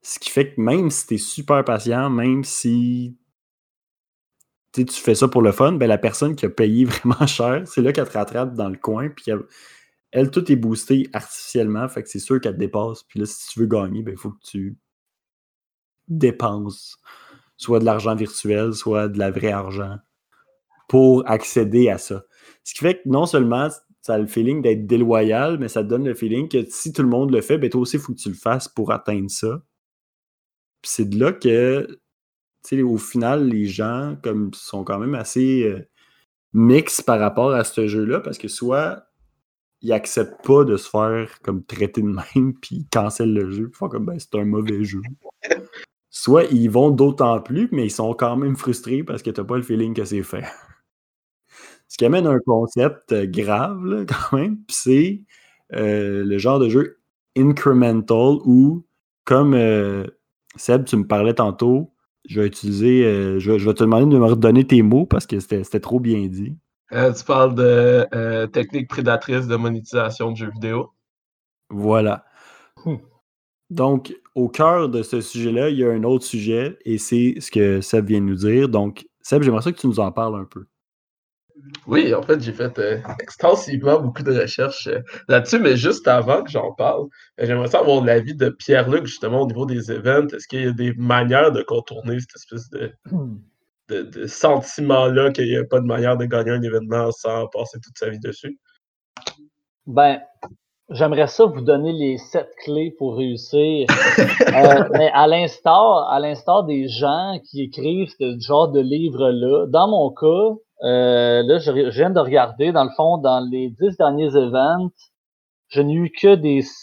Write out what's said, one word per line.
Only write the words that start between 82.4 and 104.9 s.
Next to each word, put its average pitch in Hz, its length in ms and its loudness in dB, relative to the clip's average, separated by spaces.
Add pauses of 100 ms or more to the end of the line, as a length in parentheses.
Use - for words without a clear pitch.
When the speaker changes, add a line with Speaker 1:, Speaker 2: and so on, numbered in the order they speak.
Speaker 2:
j'ai 117 120 -8
fait, 120 260 -6
euh, 107 200 -2 (220)
extensivement 147 800 0
beaucoup 131 220 -6
de 135 140 0
recherches, 131 500 -4
euh, - 140 -4 (280)
là-dessus, 127 300 2
mais 143 180 4
juste 151 320 0
avant 123 340 2
que - 80 -12
j'en 104 220 -4
parle, 143 300 -2 (360)
euh, 120 80 -2
j'aimerais 123 220 -2
savoir 139 340 4
l'avis 117 320 0
de 131 140 0
Pierre-Luc, 135 580 2
justement, 123 360 -4
au 131 40 0
niveau 120 200 -6
des 117 260 -6
events. 131 360 0
Est-ce 107 200 -14
qu'il 131 140 -6
y 127 40 -2
a 123 60 -2
des 120 220 -4
manières 123 580 2
de 110 100 -2
contourner 117 560 -6
cette 123 160 -12
espèce 120 360 -16
de, 113 220 -10 (180)
Speaker 3:
Hmm. 131 260 -6 (520)
Speaker 2:
de, 101 140 -6
de - 240 -12
sentiment-là 135 1080 2
qu'il 135 160 -2
n'y 123 80 0
a 123 80 -2
pas 127 160 2
de 120 60 -4
manière 120 300 0
de 123 80 -2
gagner 117 280 -2
un 120 100 -2
événement 113 500 -2
sans 113 360 -6
passer 113 320 -10
toute - 180 -20
sa 110 100 -6
vie 107 120 -10
dessus ? 110 380 -12 (1300)
Speaker 3:
Ben, 139 340 2 (720)
j'aimerais 151 360 2
ça - 200 4
vous 139 140 -4
donner 143 320 2
les 139 260 -2
sept - 320 -6 (140)
clés 156 340 -4
pour 127 180 -4
réussir. 135 720 0
Speaker 2:
<laughs> - 80 2 (540)
Speaker 3:
Euh, 139 380 6 (100)